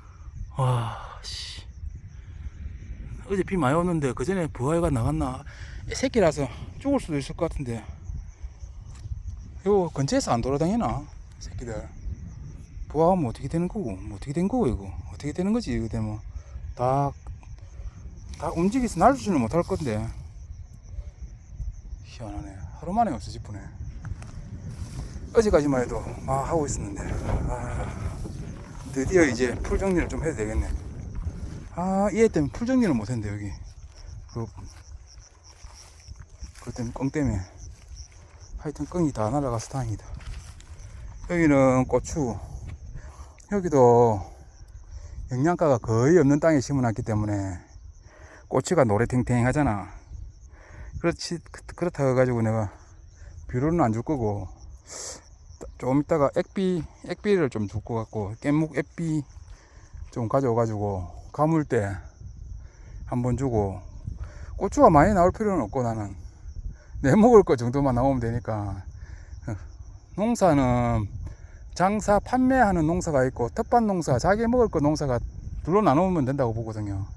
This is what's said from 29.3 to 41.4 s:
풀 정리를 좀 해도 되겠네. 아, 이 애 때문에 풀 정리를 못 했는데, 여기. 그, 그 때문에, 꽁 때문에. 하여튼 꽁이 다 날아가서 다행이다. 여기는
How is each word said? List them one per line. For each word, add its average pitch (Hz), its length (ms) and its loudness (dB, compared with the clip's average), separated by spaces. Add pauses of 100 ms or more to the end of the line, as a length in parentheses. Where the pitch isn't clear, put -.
풀 196 220 -2
정리를 175 320 2
좀 135 140 -6
해도 156 120 -2
되겠네. 110 320 -2 (1080)
아, 190 360 2
이 202 100 2
애 226 60 8
때문에 151 240 2
풀 - 140 -6
정리를 240 280 4
못 107 160 0
했는데, 107 220 -4
여기. 101 200 -6 (840)
그, 117 120 -6 (2250)
그 120 100 -10
때문에, 120 200 -8
꽁 135 180 -4
때문에. 127 280 0 (1160)
하여튼 147 300 -8
꽁이 165 260 2
다 107 160 0
날아가서 123 400 -2
다행이다. 117 360 -6 (1200)
여기는 135 560 6